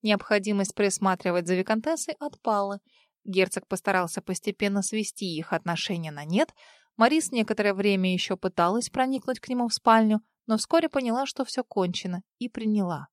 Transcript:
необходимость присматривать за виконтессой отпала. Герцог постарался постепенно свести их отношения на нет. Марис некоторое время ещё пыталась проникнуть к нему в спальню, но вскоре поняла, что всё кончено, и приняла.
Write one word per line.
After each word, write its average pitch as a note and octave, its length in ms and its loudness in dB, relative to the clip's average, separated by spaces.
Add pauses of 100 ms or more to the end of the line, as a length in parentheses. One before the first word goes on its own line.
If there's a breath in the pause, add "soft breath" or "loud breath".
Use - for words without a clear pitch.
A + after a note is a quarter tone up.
необходимость G3+ 720 0
присматривать F#3 720 0
за F3+ 80 2
виконтессой A3 640 -2
отпала. G3+ 640 -2 (440 soft breath)
Герцог F#3+ 440 0
постарался F#3 520 -2
постепенно G3 600 -2
свести G#3+ 440 -4
их E3 260 -4
отношения E3+ 580 -4
на D3 140 -12
нет. G3 300 0 (420 soft breath)
Марис C#4 340 4
некоторое G#3+ 440 0
время F#3+ 380 2
ещё F3+ 240 -2
пыталась F#3 520 0
проникнуть C4 520 -2
к - 80 -20
нему B3 200 -2
в A3 60 -4
спальню, A3 460 4 (260)
но A3 100 0
вскоре E4 320 2
поняла, C4 380 -2
что C4+ 180 -4
всё - 200 -4
кончено, F3+ 580 -2 (160)
и A#3+ 100 -6
приняла. G3+ 640 -2